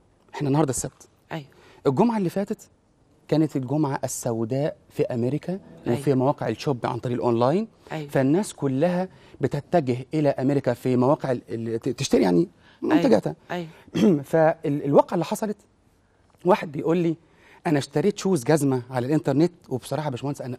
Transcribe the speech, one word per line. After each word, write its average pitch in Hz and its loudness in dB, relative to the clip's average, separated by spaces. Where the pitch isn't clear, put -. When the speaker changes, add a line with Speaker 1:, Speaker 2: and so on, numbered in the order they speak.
Speaker 1:
احنا 143 -4
النهارده 143 2
السبت. - -10
Speaker 2:
ايوه. 156 -10
Speaker 1:
الجمعه 208 2
اللي 185 0
فاتت 202 -6
كانت 151 0
الجمعه 139 -2
السوداء 123 -4
في - -2
امريكا 131 -4
Speaker 2:
أيوة. 117 2
Speaker 1:
وفي 139 2
مواقع 131 0
الشوب 123 -4
عن 120 -4
طريق 120 -4
الاونلاين. 123 2
Speaker 2:
أيوة. 151 -8
Speaker 1:
فالناس 147 2
كلها 175 -2
بتتجه 135 -2
الى 156 2
امريكا 135 0
في 127 0
مواقع 135 2
ال-، 123 -6
ال-، 113 -6
ت-، - -4
تشتري 135 2
يعني 175 2
منتجاتها. 214 2
Speaker 2:
أيوة. 170 -8
أيوة. 175 4
Speaker 1:
<clears throat> - -18
فالواقعه 160 2
اللي 170 0
حصلت، 214 -6
واحد 180 2
بيقول 160 -2
لي: 165 0
"انا 147 2
اشتريت 151 0
شوز 175 0
جزمه 135 2
على 123 -2
الانترنت، 147 2
وبصراحه 135 -6
يا 147 -6
باشمهندس 131 -8
انا 123 -10